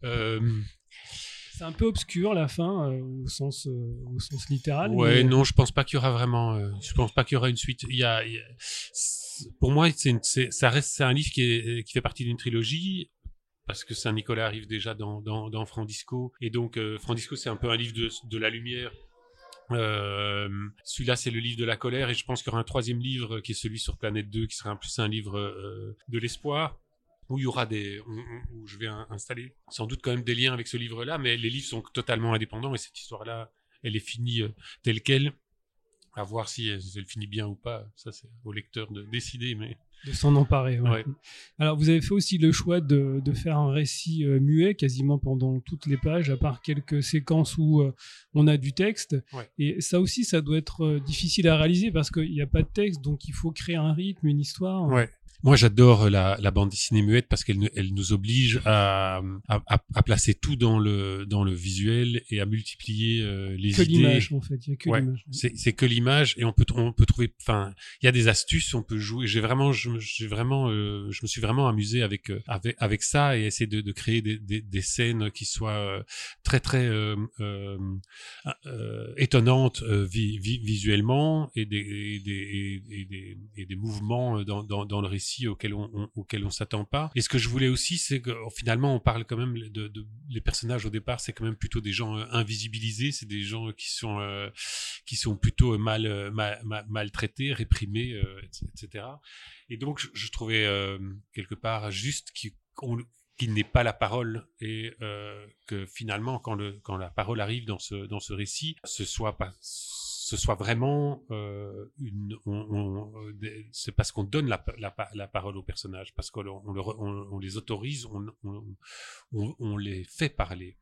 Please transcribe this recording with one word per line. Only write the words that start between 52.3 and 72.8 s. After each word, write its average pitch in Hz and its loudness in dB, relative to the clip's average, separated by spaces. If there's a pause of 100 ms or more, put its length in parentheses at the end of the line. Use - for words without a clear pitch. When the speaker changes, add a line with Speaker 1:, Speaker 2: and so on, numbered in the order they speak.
Speaker 2:
n'y 147 -2
a 143 -2
pas 160 4
de 143 2
texte, 202 0
donc 143 -2
il 143 -8
faut 165 -2
créer 170 -4
un 156 2
rythme, 180 0
une 147 4
histoire. 185 0
Speaker 1:
Ouais. 123 6 (360)
Moi, 139 12
j'adore 113 10
la, 98 6
la 101 4
bande 101 4
dessinée 107 2
muette 107 4
parce - 2
qu'elle 98 2
ne-, 104 4
elle 98 0
nous 98 2
oblige 113 4
à, 98 4 (280)
à, 104 2
à, - 4 (100)
à - 6
placer - 6
tout - 0
dans 113 6
le, 98 0
dans 101 4
le 95 4
visuel 107 0
et 107 0
à 101 0
multiplier, 110 -2
euh, 98 -4
les 95 2
Speaker 2:
Que 135 6
Speaker 1:
idées. 160 6
Speaker 2:
l'image, 123 8
en 139 0
fait. 131 -6
Il 147 -4
y - 0
a 139 -2
que 165 -2
Speaker 1:
Ouais. 113 4
Speaker 2:
l'image. 131 -2
Speaker 1:
C'est, 131 -2
c'est - 2
que 135 4
l'image 123 6
et 117 0
on 113 2
peut - 8
tr-, - 0
on 117 2
peut - 8
trouver, 120 2
enfin, 101 0 (300)
il 127 8
y - 10
a 127 8
des 120 6
astuces, 120 2
on 113 0
peut 110 -4
jouer. 110 -2
J'ai 104 2
vraiment, 131 4
je 120 0
me, 117 -2
j'ai 110 -6
vraiment, 123 0
euh, 104 -2
je - -8
me 113 -4
suis - -4
vraiment 123 4
amusé 107 2
avec, 101 -2
euh, 98 -6
avec, 107 -2